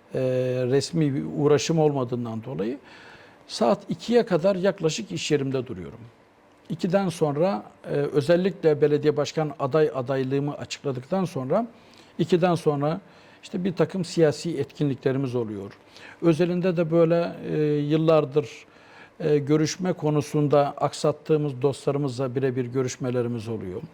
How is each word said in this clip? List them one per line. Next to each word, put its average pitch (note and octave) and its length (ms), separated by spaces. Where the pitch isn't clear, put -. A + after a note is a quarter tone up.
e, C3+ 60
resmi C#3 440
bir D3+ 100
uğraşım E3 420
olmadığından B2 640
dolayı G3 340
saat A3 320
ikiye A3+ 360
kadar F#3 300
yaklaşık F3+ 560
iş E3 200
yerimde C3+ 360
duruyorum. F2 320
İkiden F#3+ 400
sonra, E3 540
e, D3 40
özellikle D3+ 920
belediye D3 360
başkan D3 420
aday D3 360
adaylığımı C3+ 580
açıkladıktan C#3+ 720
sonra, E3 420
ikiden F3 360
sonra D3 460
işte F3+ 200
bir F3+ 120
takım E3+ 300
siyasi D#3+ 520
etkinliklerimiz C3+ 760
oluyor. G#2 360
Özelinde E3+ 560
de E3 140
böyle, E3+ 400
e, D#3+ 140
yıllardır, D3+ 840
e, D3+ 180
görüşme D3+ 560
konusunda D3 840
aksattığımız D3 840
dostlarımızla C3+ 760
birebir C3 300
görüşmelerimiz B2 800
oluyor. G2+ 340